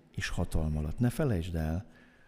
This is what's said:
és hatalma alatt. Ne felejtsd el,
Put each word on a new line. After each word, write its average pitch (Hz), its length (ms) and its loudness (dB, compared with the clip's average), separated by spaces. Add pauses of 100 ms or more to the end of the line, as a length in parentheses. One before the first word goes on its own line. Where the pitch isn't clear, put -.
(120)
és - 160 -4
hatalma 78 520 0
alatt. 76 200 -4
Ne 120 100 4
felejtsd 92 460 0
el, 80 360 -2 (360)